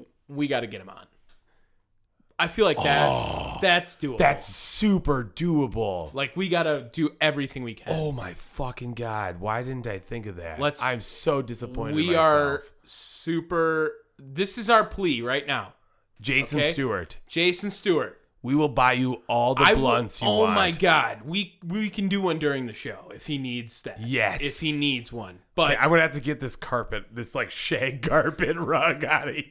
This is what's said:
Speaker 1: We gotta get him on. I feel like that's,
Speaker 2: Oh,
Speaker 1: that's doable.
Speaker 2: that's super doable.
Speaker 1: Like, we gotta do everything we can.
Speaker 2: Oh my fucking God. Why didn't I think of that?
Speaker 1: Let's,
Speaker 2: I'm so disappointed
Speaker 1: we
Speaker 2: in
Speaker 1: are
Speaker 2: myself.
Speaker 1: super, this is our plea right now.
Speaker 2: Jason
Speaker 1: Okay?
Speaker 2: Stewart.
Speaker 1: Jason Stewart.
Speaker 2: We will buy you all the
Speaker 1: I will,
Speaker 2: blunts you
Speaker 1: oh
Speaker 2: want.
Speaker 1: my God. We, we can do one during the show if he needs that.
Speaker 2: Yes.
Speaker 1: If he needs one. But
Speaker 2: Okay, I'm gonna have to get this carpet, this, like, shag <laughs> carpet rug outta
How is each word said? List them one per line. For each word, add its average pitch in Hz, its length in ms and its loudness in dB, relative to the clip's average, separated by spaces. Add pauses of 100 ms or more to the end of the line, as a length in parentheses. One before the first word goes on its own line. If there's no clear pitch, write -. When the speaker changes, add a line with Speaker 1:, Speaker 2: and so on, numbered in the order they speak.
(280)
Speaker 1:
We 143 200 -4
gotta 120 200 -2
get 101 140 -12
him 95 80 -20
on. - 180 -20 (1300)
I 170 100 2
feel 214 180 2
like 151 120 4
that's, 143 340 4 (140)
Speaker 2:
Oh, - 360 -6
Speaker 1:
that's 175 340 2
doable. 131 240 -6
Speaker 2:
that's 147 260 4
super 170 760 2 (120)
doable. 113 800 0
Speaker 1:
Like, 139 240 -4
we 190 100 -2
gotta 156 460 0
do 156 160 0 (100)
everything 139 440 0
we 117 100 -8
can. - 160 -16
Speaker 2:
Oh 156 220 -2
my 90 240 -8
fucking 123 580 -8
God. 107 480 -6
Why 107 220 -4
didn't 127 240 -8
I 101 100 -6
think 107 300 -10
of 95 100 -10
that? 82 220 -10
Speaker 1:
Let's, 143 220 -2
Speaker 2:
I'm 123 200 -2
so 139 400 -2
disappointed 117 540 -6
Speaker 1:
we 170 160 2
Speaker 2:
in 170 40 4
Speaker 1:
are 151 440 6
Speaker 2:
myself. - 120 -20 (140)
Speaker 1:
super, 165 1080 -2 (260)
this 143 400 -4
is 214 100 -2
our 220 160 8
plea 175 380 -2
right 135 240 -2
now. 117 260 -4 (480)
Speaker 2:
Jason 135 380 0
Speaker 1:
Okay? 147 120 4
Speaker 2:
Stewart. 110 460 -4 (100)
Speaker 1:
Jason 180 440 0
Stewart. 151 460 0 (240)
Speaker 2:
We 123 140 -2
will 151 140 4
buy 127 240 4
you 127 340 0
all 120 280 2
the 156 80 4
Speaker 1:
I 196 100 8
will, 135 80 2
Speaker 2:
blunts 120 400 2
you 202 80 0
Speaker 1:
oh 208 100 2
Speaker 2:
want. 214 160 4
Speaker 1:
my 185 160 2
God. 151 540 2
We, 175 400 -6
we 208 240 -2
can 196 200 -4
do 196 120 2
one 165 180 0
during 139 280 0
the 107 60 -10
show - 400 -12
if - 140 -18
he 147 100 -4
needs 123 460 -6
that. 107 180 -12
Speaker 2:
Yes. 117 400 0
Speaker 1:
If 139 200 -2
he 156 160 0
needs 135 360 -2
one. 95 260 -10 (160)
But 151 180 4
Speaker 2:
Okay, 120 80 0
I'm 143 80 6
gonna 165 120 8
have 160 120 2
to 147 80 -4
get 143 200 -2
this 131 160 -6
carpet, 110 560 -4
this, 117 220 -8
like, 117 160 -4
shag 135 500 -2
<laughs> 160 80 -2
carpet 156 480 2
rug 156 480 0
outta 143 260 0 (200)